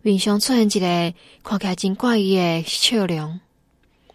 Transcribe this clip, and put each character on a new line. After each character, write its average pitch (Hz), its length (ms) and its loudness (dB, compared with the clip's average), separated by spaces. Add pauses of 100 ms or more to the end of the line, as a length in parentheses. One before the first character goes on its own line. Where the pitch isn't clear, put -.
面 202 160 2
上 208 200 2
出 208 140 0
现 233 140 4
一 - 20 2
个 175 460 0 (280)
看 208 160 -4
起 202 80 -4
来 185 80 -2
真 190 200 -2
怪 240 240 0
异 190 180 2
诶 170 300 0
笑 - 400 0
容。 160 340 -6 (760)